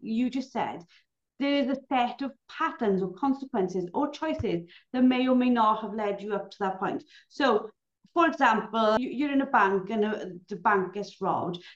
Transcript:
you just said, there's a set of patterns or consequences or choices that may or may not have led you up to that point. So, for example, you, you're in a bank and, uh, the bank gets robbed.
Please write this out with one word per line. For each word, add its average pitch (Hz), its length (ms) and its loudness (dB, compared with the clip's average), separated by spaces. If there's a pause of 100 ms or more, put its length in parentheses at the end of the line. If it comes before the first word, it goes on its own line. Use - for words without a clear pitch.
you 226 280 -2
just 254 240 -6
said, 165 280 -6 (600)
there's 277 280 0
a 269 200 -4
set 240 320 -2
of 277 120 -8 (180)
patterns 214 520 0
or 180 120 -4
consequences 190 800 -2
or 285 160 -2
choices 226 580 -4 (240)
that 254 100 0
may 254 240 4
or 254 80 4
may 247 160 4
not 220 320 2
have 202 120 -8
led 202 260 -2
you 208 140 -6
up - 160 -6
to - 100 -20
that 190 180 -2
point. 196 240 -4 (260)
So, - 420 0 (420)
for 330 140 6
example, 220 720 2
you, 254 100 -4
you're 277 240 -2
in 277 80 4
a 269 60 2
bank 196 440 2
and, 214 140 0
uh, 214 200 -4 (240)
the 202 80 -8
bank 190 380 2
gets - 260 -10
robbed. 175 380 -2 (180)